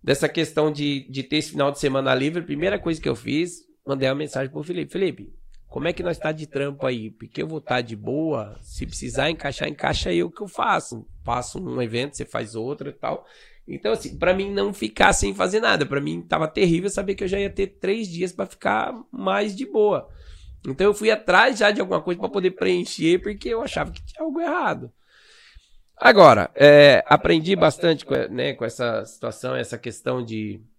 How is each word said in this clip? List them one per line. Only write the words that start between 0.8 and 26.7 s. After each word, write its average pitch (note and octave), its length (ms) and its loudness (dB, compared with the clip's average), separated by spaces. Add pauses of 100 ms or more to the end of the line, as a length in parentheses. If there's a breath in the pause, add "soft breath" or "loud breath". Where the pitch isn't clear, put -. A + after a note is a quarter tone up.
de C3+ 120 -6
ter D3+ 160 -4
esse D3+ 120 -4
final C#3+ 220 0
de C#3+ 80 -12
semana C3+ 340 2
livre, D3+ 280 -2
a E3+ 40 -14
primeira F3+ 320 -2
coisa D#3+ 220 -4
que D3+ 80 -4
eu B2 80 -2
fiz, D3+ 460 -6 (220)
mandei C3+ 240 -2
uma C3+ 60 0
mensagem C#3 380 -6
pro D3+ 100 -10
Felipe. E3 300 -8
"Felipe, F3+ 400 -4 (340)
como D3 220 -6
é F3 40 -2
que F3 100 -8
nós E3+ 140 -4
tá D#3 140 -4
de D#3 160 -8
trampo C#3 400 -6
aí? A2+ 240 -4
Porque - 320 -12
eu D#3 60 -6
vou D#3 120 -8
tá B2 200 -2
de A2+ 160 -8
boa, A#2 680 -4
se - 240 -10
precisar C3 440 -4
encaixar, D3+ 380 -6
encaixa - 440 -2
eu E3+ 180 0
que - 120 -14
eu G3 60 -10
faço. D#3+ 560 -2 (200)
Faço A#2+ 340 -4
um B2+ 240 -6
evento, A#2+ 340 -4
você - 80 -8
faz A2+ 300 -8
outro C3+ 340 -8
e C#3 40 -12
tal." - 340 -6 (420 soft breath)
Então, G#3 240 -4
assim, - 240 -6
pra F3+ 160 2
mim G3 200 0
não G3+ 200 -2
ficar G3 400 2
sem G3 220 0
fazer G3 240 0
nada, G3+ 260 2
pra C#3 160 -2
mim D#3+ 220 -6
tava D#3+ 240 0
terrível F3+ 420 0
saber G3 280 -4
que - 80 -6
eu F#3 40 -4
já G3 120 -2
ia G3 100 -4
ter G3 160 -4
três G3+ 400 -4
dias F3 260 -6
pra F#3+ 140 -6
ficar G#3 480 -4 (160)
mais G3 460 -2
de C4 100 -8
boa. G#3 420 2 (580 soft breath)
Então C#3 220 0
eu G#3 60 4
fui G#3+ 160 0
atrás G#3+ 480 4
já G#3+ 120 4
de G#3 100 -2
alguma F#3 220 -2
coisa F3 180 -4
pra F#3 80 -4
poder F#3 240 0
preencher, F3+ 720 0
porque G#3 260 -8
eu A#3 140 -4
achava - 300 -6
que - 120 -14
tinha - 200 -12
algo D#4+ 160 -4
errado. A#3+ 500 -4 (1040 soft breath)
Agora, D3+ 580 8
é, C#3+ 520 10